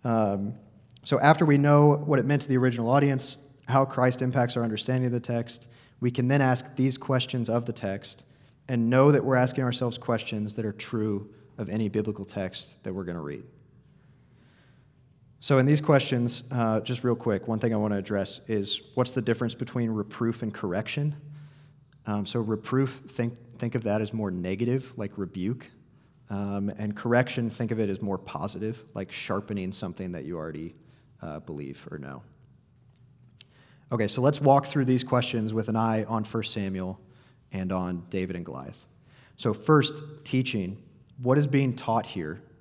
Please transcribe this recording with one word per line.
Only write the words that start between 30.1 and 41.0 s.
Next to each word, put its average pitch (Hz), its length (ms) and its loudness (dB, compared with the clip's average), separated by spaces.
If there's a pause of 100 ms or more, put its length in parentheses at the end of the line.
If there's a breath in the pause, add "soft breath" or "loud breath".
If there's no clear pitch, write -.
that 80 140 -8
you 85 100 -8
already, 80 400 -10 (460 soft breath)
uh, 78 180 -10
believe 73 500 -12
or 80 80 -12
know. 67 260 -12 (1700 soft breath)
Okay, 113 160 0
so 123 160 -2
let's 139 180 4
walk 139 240 6
through 139 200 0
these 127 180 2
questions 117 500 -2
with 110 160 -2
an 110 60 0
eye 110 300 2
on 110 180 -2
First 113 280 -4
Samuel 95 480 -6 (520 soft breath)
and 92 200 -4
on 90 380 -4
David 92 260 -4
and 87 80 -8
Goliath. 67 440 -14 (500 soft breath)
So 110 160 0
first, - 720 2
teaching. 110 560 -2 (400)